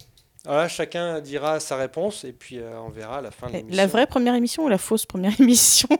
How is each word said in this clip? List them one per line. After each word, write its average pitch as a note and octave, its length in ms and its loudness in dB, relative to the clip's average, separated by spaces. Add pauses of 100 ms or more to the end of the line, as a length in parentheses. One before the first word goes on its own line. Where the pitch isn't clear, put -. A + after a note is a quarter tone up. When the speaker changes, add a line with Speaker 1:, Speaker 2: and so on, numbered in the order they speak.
(460)
Speaker 1:
voilà, D#3 220 2
chacun E3+ 540 -4
dira C#3+ 380 -4
sa D3+ 180 -6
réponse D#3+ 480 -6
et B2+ 80 -14
puis, - 260 -16
euh, A2+ 260 -12
on A2+ 40 -14
verra A2 300 -12
à - 20 -10
la A2 100 -12
fin - 160 -14
de A#2+ 60 -12
Speaker 2:
La E3+ 60 -6
Speaker 1:
l'émission. F#3+ 280 0
Speaker 2:
vraie A3+ 200 2
première B3 280 2
émission A#3+ 300 0
ou C#4+ 40 2
la G3 80 2
fausse - 300 -2
première F#3+ 280 -2
<laughs> - 60 2
émission ? - 460 6 (120)